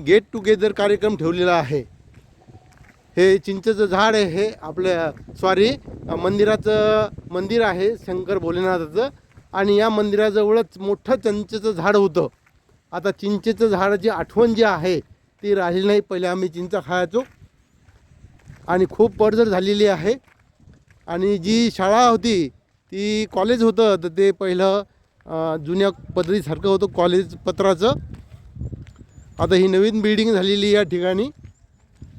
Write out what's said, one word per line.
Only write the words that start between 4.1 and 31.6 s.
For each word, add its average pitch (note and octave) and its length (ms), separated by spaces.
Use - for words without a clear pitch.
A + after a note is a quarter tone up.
आहे, G#3 100
हे F#3+ 260
आपल्या, E3 500
सॉरी, F#3+ 300
मंदिराचं, G#3+ 880
मंदिर G3 300
आहे G3+ 340
शंकर F#3 420
भोलेनाथाचं F3 720
आणि G3 220
या G#3+ 140
मंदिराजवळच G#3+ 880
मोठं G3+ 380
चिंचेचं G#3+ 560
झाड F#3 240
होतं. F3 320
आता F3 200
चिंचेचं G#3 560
झाडाची G3 420
आठवण G#3 440
जी A3 100
आहे F3+ 360
ती G3+ 120
राहिली F#3 320
नाही. G3+ 140
पहिले F#3 260
आम्ही F#3 220
चिंचा F3 360
खायचो F3+ 360
आणि F3+ 220
खूप G#3 260
पडझड A3 320
झालेली G3+ 380
आहे. G3 480
आणि F#3+ 300
जी A3 340
शाळा G#3+ 360
होती G#3+ 420
ती G#3+ 400
कॉलेज A3+ 320
होतं, G#3+ 400
तर F3+ 40
ते G3 240
पहिलं, F#3+ 520
अ, D#3+ 320
जुन्या F3+ 320
पद्धतीसारखं F3+ 800
होतं G3 160
कॉलेज F3+ 500
पत्राचं. F#3+ 580
आता E3+ 160
ही F#3 120
नवीन G#3 340
बिल्डिंग G#3+ 320
झालेली G3+ 380
या G#3 120
ठिकाणी. F#3 460